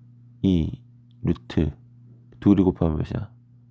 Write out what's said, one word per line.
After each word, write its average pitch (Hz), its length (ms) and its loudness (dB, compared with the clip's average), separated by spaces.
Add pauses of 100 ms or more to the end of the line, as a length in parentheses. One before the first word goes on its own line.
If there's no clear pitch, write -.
(420)
이 87 400 0 (400)
루트 82 480 -2 (720)
둘 98 220 4
곱하면 87 360 0
몇이야? 87 320 -8 (400)